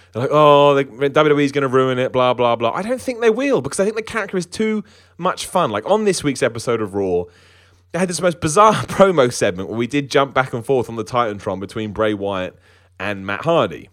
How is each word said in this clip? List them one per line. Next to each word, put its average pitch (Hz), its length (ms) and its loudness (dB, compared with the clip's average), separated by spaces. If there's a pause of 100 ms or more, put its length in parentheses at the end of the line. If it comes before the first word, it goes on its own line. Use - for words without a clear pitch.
(120)
They're 110 100 -4
like, 139 100 -2
"Oh, 143 420 6
the 139 100 2
W 127 240 -2
W 147 320 4
E's 139 100 2
gonna 139 160 -2
ruin 131 320 2
it, 127 140 -2
blah, 127 220 2
blah, 120 200 2
blah." 113 160 0
I - 120 -6
don't 240 180 -4
think 240 200 -8
they 233 100 4
will, 254 300 0
because - 200 -4
I 190 40 2
think 208 120 -2
the 226 60 -6
character 214 340 -6
is 175 100 -4
too 220 380 -4 (320)
much - 300 -4
fun. 165 260 0
Like, 104 140 -4
on 214 180 2
this 196 180 0
week's 139 200 -2
episode 117 380 -2
of 101 140 -6
Raw, 90 300 -2 (680)
they 165 80 -6
had 185 100 0
this 170 120 -6
most 175 200 -2
bizarre 202 340 4
<laughs> 123 120 -4
promo 156 460 4
segment 95 380 -2
where 110 80 -6
we 120 100 -2
did 143 200 -2
jump 135 260 0
back 131 180 -2
and 117 120 -6
forth 131 240 0
on 117 60 -10
the 110 100 -6
Titantron 104 540 -2
between 107 320 -8
Bray 107 240 0
Wyatt 98 420 -6 (440)
and 98 260 -6
Matt 101 140 -6
Hardy. 127 520 0